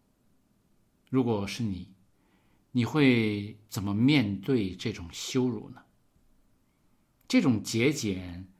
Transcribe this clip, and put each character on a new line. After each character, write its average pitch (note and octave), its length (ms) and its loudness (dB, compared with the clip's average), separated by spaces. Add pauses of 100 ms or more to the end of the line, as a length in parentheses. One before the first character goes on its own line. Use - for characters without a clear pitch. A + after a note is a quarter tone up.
(1080)
如 C3 160 2
果 G#2 220 0
是 - 160 -8
你， F#2+ 280 -6 (800)
你 B2 120 2
会 A2 720 2 (140)
怎 G#2+ 120 -6
么 G2+ 120 -2
面 A2 460 4
对 G2+ 340 -2
这 G#2+ 180 -6
种 F2 200 -12
羞 - 360 -2
辱 G#2+ 220 -8
呢？ - 120 -20 (1500)
这 B3+ 120 4
种 A#2+ 220 2
节 A#2+ 300 2
俭 F#2 540 -6 (140)